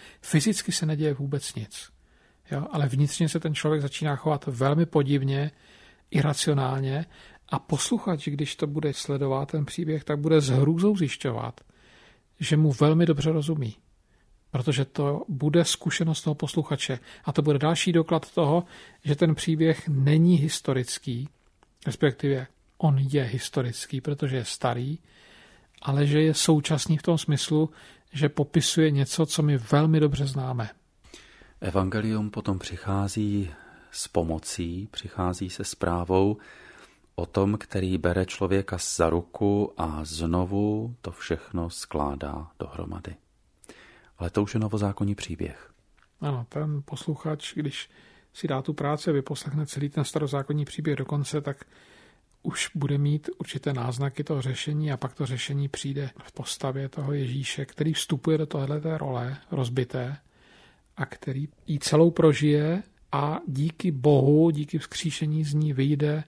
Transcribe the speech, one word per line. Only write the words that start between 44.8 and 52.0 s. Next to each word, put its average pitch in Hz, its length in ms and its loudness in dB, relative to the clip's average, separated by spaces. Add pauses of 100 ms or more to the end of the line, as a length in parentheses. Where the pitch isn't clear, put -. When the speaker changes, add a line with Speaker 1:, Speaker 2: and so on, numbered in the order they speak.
Speaker 2:
příběh. - 560 -10 (500)
Speaker 1:
Ano, 135 280 -4
ten 151 360 -4
posluchač, 151 720 -8
když 151 340 -6 (440)
si - 140 -8
dá 135 140 -2
tu 151 120 -4
práci 147 360 -2
a 160 40 4
vyposlechne 143 520 -2
celý 143 240 -4
ten 147 140 -2
starozákonní 143 640 -2
příběh 139 320 -2
do 135 80 -4
konce, 147 360 -2
tak - 240 -8 (800)